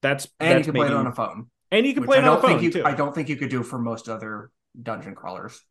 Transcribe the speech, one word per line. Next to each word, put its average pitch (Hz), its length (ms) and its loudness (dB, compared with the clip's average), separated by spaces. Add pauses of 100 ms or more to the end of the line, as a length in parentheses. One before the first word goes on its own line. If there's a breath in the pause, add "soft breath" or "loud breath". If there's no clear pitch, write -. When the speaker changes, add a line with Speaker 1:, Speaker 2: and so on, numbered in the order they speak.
Speaker 1:
That's, 139 260 -2 (120)
Speaker 2:
And 156 100 0
you 175 60 6
Speaker 1:
that's 160 120 2
Speaker 2:
can 147 80 -4
play 151 120 2
it - 20 0
Speaker 1:
maybe 139 100 0
Speaker 2:
on 131 80 0
a 120 80 -6
phone, 113 340 -8 (220)
Speaker 1:
And 220 140 4
you 277 80 0
can 277 80 -2
Speaker 2:
which 240 80 -4
Speaker 1:
play 269 80 8
Speaker 2:
I - 20 8
Speaker 1:
it 254 60 4
on 254 40 6
a - 40 8
Speaker 2:
don't 254 80 4
think 262 160 4
Speaker 1:
phone, - 60 0
Speaker 2:
you, - 100 2
Speaker 1:
too. 156 120 0
Speaker 2:
I 147 80 2
don't 143 220 -2
think 151 140 -4
you 143 80 -2
could 135 120 -4
do 123 140 -2
for 123 160 -8
most 117 300 -6
other 107 420 -10 (300)
dungeon 110 340 -10
crawlers. 92 560 -14